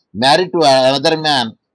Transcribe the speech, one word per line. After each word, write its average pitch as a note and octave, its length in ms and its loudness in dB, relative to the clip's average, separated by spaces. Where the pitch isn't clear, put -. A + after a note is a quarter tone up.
married D3 380 0
to F3 80 -2
a-, C3+ 300 2
another C#3+ 260 0
man C#3+ 420 -4